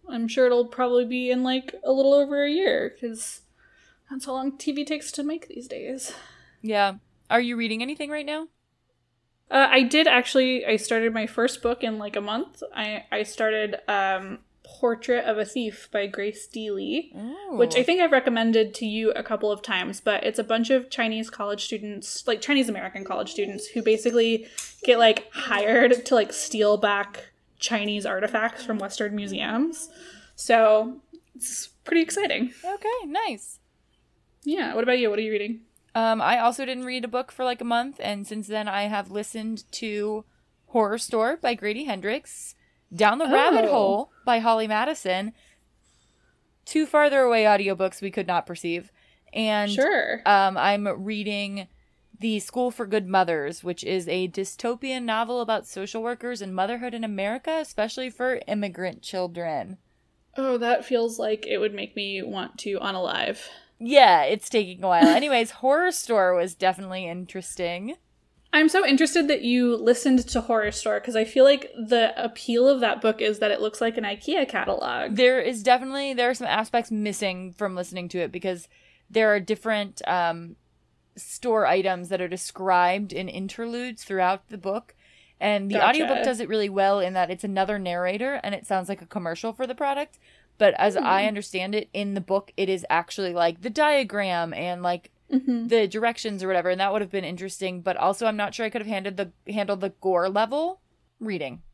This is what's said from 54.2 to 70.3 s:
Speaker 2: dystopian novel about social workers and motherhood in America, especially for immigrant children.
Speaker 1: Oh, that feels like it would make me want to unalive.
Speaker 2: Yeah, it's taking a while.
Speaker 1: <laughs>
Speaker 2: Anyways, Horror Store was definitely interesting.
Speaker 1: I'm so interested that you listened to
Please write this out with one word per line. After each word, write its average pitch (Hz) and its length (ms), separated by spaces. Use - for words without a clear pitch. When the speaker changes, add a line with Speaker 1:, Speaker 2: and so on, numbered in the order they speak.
Speaker 2:
dystopian 240 720
novel 233 380
about 220 260
social 226 340
workers 240 400
and 190 140
motherhood 233 380
in 226 100
America, 220 560
especially 254 500
for 254 380
immigrant 185 540
children. 170 760
Speaker 1:
Oh, 262 200
that 240 280
feels 233 340
like 214 260
it 208 120
would 208 160
make 202 220
me 196 260
want - 380
to 202 200
unalive. - 600
Speaker 2:
Yeah, 226 440
it's 196 260
taking 185 340
a 190 40
while. 175 200
Speaker 1:
<laughs> - 0
Speaker 2:
Anyways, 247 440
Horror 320 400
Store 196 420
was 180 220
definitely 185 520
interesting. 180 880
Speaker 1:
I'm 311 160
so 370 180
interested 294 400
that 294 140
you 240 340
listened 240 540
to 233 120